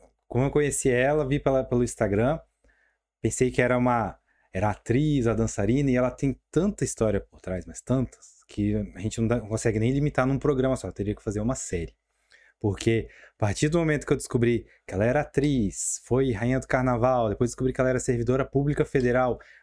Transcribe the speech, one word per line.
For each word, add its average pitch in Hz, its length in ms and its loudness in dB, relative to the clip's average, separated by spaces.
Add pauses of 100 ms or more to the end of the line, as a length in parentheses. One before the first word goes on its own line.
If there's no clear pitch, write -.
(300)
como 123 160 0
eu 139 40 0
conheci 143 400 0
ela, 135 380 2
vi 135 140 0
pela, 135 200 2
pelo 123 220 0
Instagram, 117 560 0 (840)
pensei 123 300 0
que 127 100 0
era 123 160 4
uma, 120 400 0 (360)
era 95 160 0
atriz, 131 580 0
a 113 60 2
dançarina, 113 580 0
e 123 60 2
ela 127 120 0
tem 131 300 -4 (100)
tanta 185 360 0
história 107 340 0
por - 220 -18
trás, 92 240 -8
mas - 160 -16
tantas, - 560 -4 (120)
que 104 260 -2 (200)
a - 40 -16
gente 104 200 -6
não 113 80 2
dá, 120 120 0
não 107 100 -12
consegue 107 280 0
nem 113 140 2
limitar 139 340 0
num 131 140 0
programa 131 380 0
só, 117 120 -6
teria 104 240 -4
que - 80 -10
fazer 104 200 -4
uma 117 120 0
série. 85 400 -6 (680)
Porque 110 480 0 (260)
a - 40 -20
partir 104 280 0
do 156 100 0
momento 156 300 0
que - 60 2
eu - 20 2
descobri 120 500 0 (220)
que - 60 -12
ela 95 100 0
era 123 160 2
atriz, 135 840 -2
foi 131 260 0
rainha 117 260 0
do 127 80 -4
carnaval, 127 640 2
depois 110 220 0
descobri 127 240 -2
que - 80 -2
ela 127 80 2
era 127 100 0
servidora 123 460 0
pública 143 400 0
federal, 123 520 0 (260)